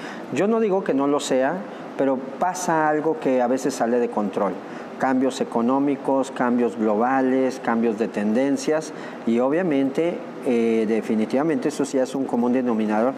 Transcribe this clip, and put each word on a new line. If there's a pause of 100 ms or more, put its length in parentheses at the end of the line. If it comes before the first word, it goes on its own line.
(340)
Yo
no
digo
que
no
lo
sea, (420)
pero (220)
pasa
algo
que
a
veces
sale
de
control. (440)
Cambios
económicos,
cambios
globales,
cambios
de
tendencias, (320)
y
obviamente, (260)
eh,
definitivamente
eso
sí
es
un
común
denominador.